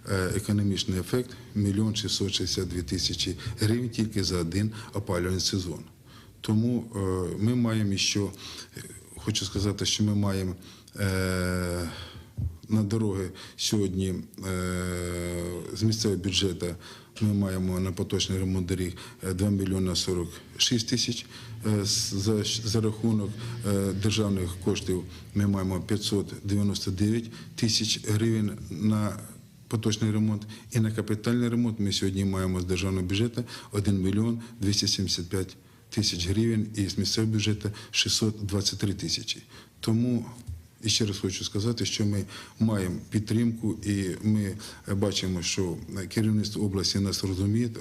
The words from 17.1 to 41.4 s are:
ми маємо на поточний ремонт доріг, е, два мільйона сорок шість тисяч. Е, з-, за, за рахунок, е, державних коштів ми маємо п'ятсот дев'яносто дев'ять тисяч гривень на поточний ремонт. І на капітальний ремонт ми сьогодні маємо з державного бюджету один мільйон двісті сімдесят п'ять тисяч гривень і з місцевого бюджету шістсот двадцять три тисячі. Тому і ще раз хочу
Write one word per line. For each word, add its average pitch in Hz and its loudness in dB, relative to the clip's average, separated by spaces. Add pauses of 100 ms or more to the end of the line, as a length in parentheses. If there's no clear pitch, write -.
ми 104 4
маємо 92 2
на 92 0
поточний 95 0
ремонт 92 0
доріг, 90 0 (300)
е, 92 -2
два 101 4
мільйона 95 2
сорок 87 0 (280)
шість - 2
тисяч. - 0 (400)
Е, 104 2
з-, - 0
за, 104 2
за 110 0
рахунок, 107 2 (360)
е, 98 2 (100)
державних 101 0
коштів 92 0 (300)
ми 101 4
маємо 95 2
п'ятсот 98 0 (120)
дев'яносто 101 2
дев'ять 107 2 (240)
тисяч 110 0
гривень 107 2 (200)
на 107 0 (500)
поточний 110 2
ремонт. 107 2 (260)
І 120 2
на 110 2
капітальний 110 0
ремонт 117 2
ми 101 2
сьогодні 98 2
маємо 92 2
з 90 -2
державного 92 0
бюджету 117 0 (280)
один 101 2
мільйон 110 2 (200)
двісті 104 2
сімдесят 90 0
п'ять 92 -4 (340)
тисяч 90 0
гривень 107 2
і 101 0
з 85 -4
місцевого 110 2
бюджету 104 0 (200)
шістсот 104 0
двадцять 98 0
три 101 0
тисячі. - -4 (380)
Тому 117 2 (580)
і 110 0
ще 107 2
раз 98 -2
хочу 95 -2